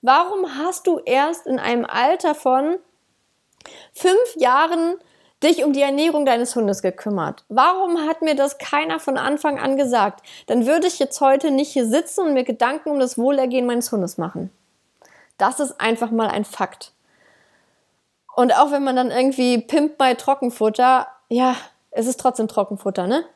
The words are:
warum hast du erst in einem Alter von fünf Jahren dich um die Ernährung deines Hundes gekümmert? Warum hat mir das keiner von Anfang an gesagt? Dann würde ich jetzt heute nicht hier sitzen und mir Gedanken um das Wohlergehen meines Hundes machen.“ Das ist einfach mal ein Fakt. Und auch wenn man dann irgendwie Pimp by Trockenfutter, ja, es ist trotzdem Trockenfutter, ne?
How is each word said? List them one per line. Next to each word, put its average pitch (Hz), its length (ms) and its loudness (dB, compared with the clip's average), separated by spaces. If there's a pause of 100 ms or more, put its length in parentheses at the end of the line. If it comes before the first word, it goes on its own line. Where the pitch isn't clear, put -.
warum 330 580 0
hast 359 300 -4
du 330 100 2
erst 285 480 -2
in 262 140 -2
einem 233 240 -2
Alter 302 500 0
von 294 440 0 (1120)
fünf 440 420 2
Jahren 330 600 2 (480)
dich 294 200 4
um 294 100 2
die 277 100 2
Ernährung 294 440 2
deines 247 300 0
Hundes 208 260 0
gekümmert? 185 680 -4
Warum 339 500 2 (100)
hat 320 140 -4
mir 311 120 0
das 277 240 -2
keiner 302 400 -4
von 269 200 -4
Anfang 285 420 -2
an 269 160 -2
gesagt? 240 500 0 (200)
Dann 233 200 0
würde 320 220 2
ich 349 100 -6
jetzt 269 220 -2
heute 277 320 4
nicht 285 180 0
hier 247 160 0
sitzen 330 380 0
und 302 100 0
mir 254 100 0
Gedanken 262 460 -2
um 285 80 -2
das 254 200 -2
Wohlergehen 254 480 0
meines 240 260 -2
Hundes 196 260 -4
machen.“ 170 320 -8 (880)
Das 226 220 0
ist 269 200 -6
einfach 226 300 0
mal 226 180 0
ein 208 180 -4
Fakt. - 460 -8 (1400)
Und 247 220 4
auch 285 160 4
wenn 277 100 0
man 254 140 0
dann 254 140 0
irgendwie 254 480 2
Pimp 294 400 0
by 254 160 4
Trockenfutter, 247 920 0 (220)
ja, 254 260 2 (360)
es 226 160 -2
ist 247 120 -4
trotzdem 247 300 0
Trockenfutter, 196 580 -4
ne? 285 280 -2